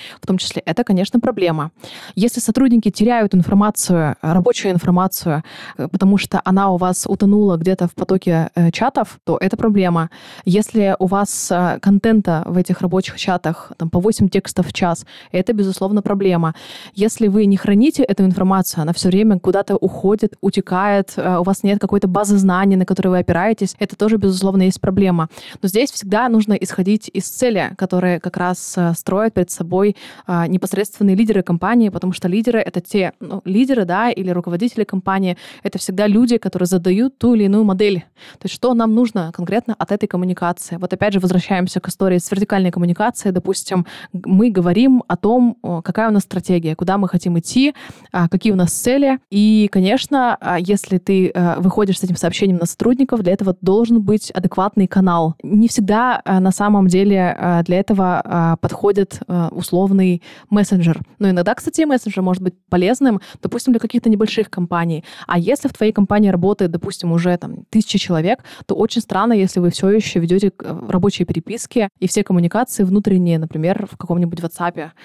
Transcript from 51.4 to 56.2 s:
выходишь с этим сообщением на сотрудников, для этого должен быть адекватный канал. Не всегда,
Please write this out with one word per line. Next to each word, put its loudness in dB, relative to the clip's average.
выходишь 0
с -4
этим -2
сообщением 0
на -2
сотрудников, 0
для 2
этого 0
должен 2
быть -2
адекватный 0
канал. 2
Не 4
всегда, 0